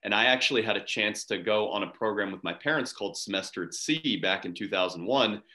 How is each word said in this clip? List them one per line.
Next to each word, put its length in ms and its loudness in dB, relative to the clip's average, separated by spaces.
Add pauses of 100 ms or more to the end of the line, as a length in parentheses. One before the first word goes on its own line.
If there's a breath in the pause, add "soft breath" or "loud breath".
And 100 0
I 120 6
actually 360 4
had 160 2
a 60 -4
chance 420 -2
to 140 -2
go 320 2
on 120 -2
a 40 -4
program 440 -2
with 120 -10
my 100 -4
parents 400 -2
called 240 -6
Semester 480 -4
at 80 -10
Sea 480 -2
back 240 0
in 80 -6
two 160 -8
thousand 340 0
one, 380 2 (140 loud breath)